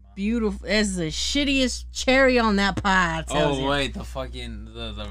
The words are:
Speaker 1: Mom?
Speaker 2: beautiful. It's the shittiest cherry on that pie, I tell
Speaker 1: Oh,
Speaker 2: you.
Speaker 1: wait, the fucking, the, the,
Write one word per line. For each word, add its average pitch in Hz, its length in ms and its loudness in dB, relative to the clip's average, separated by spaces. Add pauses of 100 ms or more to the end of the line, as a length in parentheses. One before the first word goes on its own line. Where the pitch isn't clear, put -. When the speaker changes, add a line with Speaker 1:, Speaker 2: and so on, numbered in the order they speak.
Speaker 1:
Mom? - 100 -20
Speaker 2:
beautiful. 214 540 -2
It's 202 280 2
the 165 120 -2
shittiest 269 840 0
cherry 262 460 4
on 220 180 4
that 196 260 2
pie, 180 360 2
I 160 40 -4
tell 147 320 0
Speaker 1:
Oh, 131 60 -2
Speaker 2:
you. 135 60 -2
Speaker 1:
wait, 139 280 0
the - 100 -8
fucking, 120 640 -10
the, 113 260 -10
the, 104 180 -8